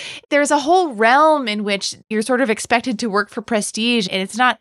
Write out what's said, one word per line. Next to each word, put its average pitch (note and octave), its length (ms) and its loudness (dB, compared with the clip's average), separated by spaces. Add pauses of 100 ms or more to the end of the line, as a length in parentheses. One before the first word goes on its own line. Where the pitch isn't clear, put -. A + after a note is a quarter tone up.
(280)
There's D4 220 2
a D4 80 2
whole D#4+ 340 2
realm C4 560 4
in G#3 160 -4
which G3+ 300 -4 (160)
you're A3 120 -2
sort A#3+ 200 0
of A3+ 80 0
expected A#3 480 -2
to B3 100 -4
work G3+ 220 -2
for A#3+ 100 -10
prestige, A3 720 -2
and F#3+ 80 -2
it's G3 160 -8
not B3 240 0